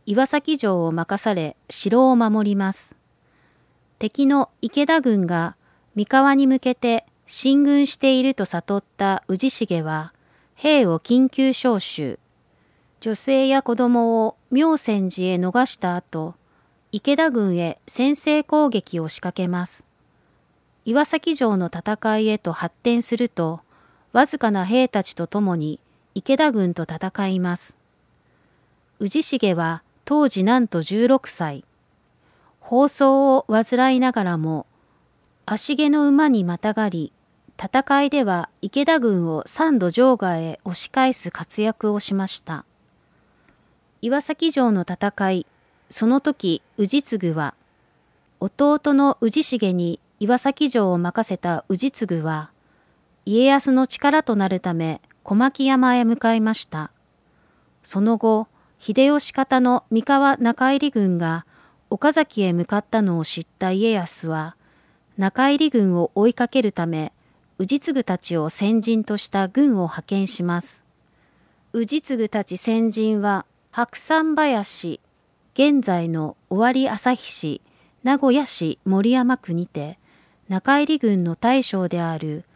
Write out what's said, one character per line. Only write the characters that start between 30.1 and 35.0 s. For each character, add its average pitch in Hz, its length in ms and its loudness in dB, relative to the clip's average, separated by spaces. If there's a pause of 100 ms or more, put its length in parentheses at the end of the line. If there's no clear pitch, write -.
時 190 160 -2
な 240 160 4
ん 233 80 0
と 170 140 -2
十 214 260 0
六 269 200 2
歳。 147 380 -8 (920)
放 262 280 2
送 269 480 4
を 269 140 2
患 247 480 2
い - 20 2
な 254 140 2
が 220 100 0
ら 175 140 -2
も、 156 280 -4 (800)